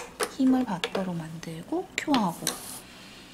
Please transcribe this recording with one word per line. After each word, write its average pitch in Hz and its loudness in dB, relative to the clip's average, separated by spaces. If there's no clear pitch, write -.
힘을 262 6
받도록 190 -2
만들고 165 -6
큐어하고, 208 2